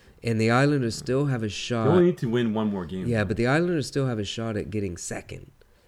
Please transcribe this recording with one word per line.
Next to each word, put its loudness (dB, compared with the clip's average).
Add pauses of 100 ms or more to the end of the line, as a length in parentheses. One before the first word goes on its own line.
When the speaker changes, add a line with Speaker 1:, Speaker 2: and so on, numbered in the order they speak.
(240)
Speaker 1:
And 0
the 4
Islanders 2
still 0
have 0
a -2
Speaker 2:
They -2
Speaker 1:
shot. -2
Speaker 2:
only 6
need 2
to -2
win 2
one 0
more -4
game. -6
Speaker 1:
Yeah, 2
but -2
the 2
Islanders 0
still -2
have -2
a -2
shot -6
at -4
getting -4
second, -12 (380)